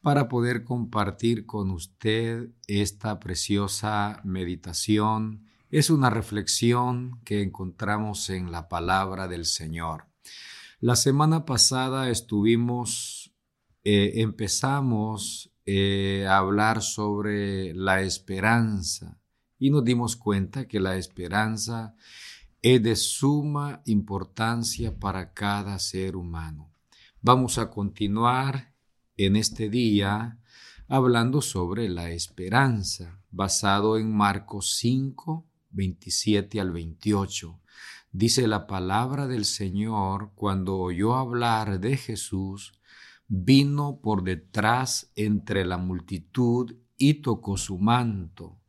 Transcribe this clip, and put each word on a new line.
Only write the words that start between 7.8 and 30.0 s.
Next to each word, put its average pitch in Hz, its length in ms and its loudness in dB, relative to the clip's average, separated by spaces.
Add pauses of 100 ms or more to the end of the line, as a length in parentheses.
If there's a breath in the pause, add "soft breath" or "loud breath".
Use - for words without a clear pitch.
en 90 220 -4
la 82 180 -8
palabra 92 600 0
del 85 160 -8
Señor. 80 640 -6 (720 loud breath)
La 120 160 4
semana 156 480 4
pasada 131 680 2
estuvimos, 117 1200 0 (520)
eh, 101 320 4
empezamos, 110 1400 -2 (140)
eh, 98 600 0
a 95 80 6
hablar 104 460 2
sobre 101 880 -4
la 95 300 2
esperanza 98 1160 0 (400)
y 139 120 4
nos 143 120 4
dimos 120 320 0
cuenta 101 540 -2
que 107 100 -4
la 95 180 0
esperanza 107 1000 -4 (680 loud breath)
es 123 220 8
de 113 140 4
suma 147 920 0
importancia 113 1120 -2
para 95 340 -6
cada 101 460 -4
ser 95 380 -4
humano. 80 540 -10 (520 soft breath)
Vamos 127 340 4
a 110 140 -2
continuar 113 1040 -2 (420)
en 98 200 4
este 107 340 0
día 110 680 0 (480 loud breath)